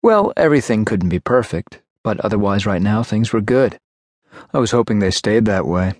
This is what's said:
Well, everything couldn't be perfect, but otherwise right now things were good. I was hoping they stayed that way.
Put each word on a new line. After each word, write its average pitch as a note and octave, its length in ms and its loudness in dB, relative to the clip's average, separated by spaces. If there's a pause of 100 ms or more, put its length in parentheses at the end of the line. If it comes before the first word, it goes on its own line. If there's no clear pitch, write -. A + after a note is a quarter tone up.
Well, G#3+ 340 2
everything B2+ 480 2
couldn't F#2 240 -2
be F2 100 0
perfect, - 600 -2 (220)
but G#2+ 180 -4
otherwise G2+ 460 -2
right F#2 160 -2
now G#2+ 200 0
things A2 300 -2
were A2+ 80 0
good. B2 380 0 (760)
I C#3 60 0
was A#2+ 140 0
hoping A2+ 260 0
they G2 120 2
stayed G#2+ 360 0
that F#2+ 180 0
way. F#2 360 -2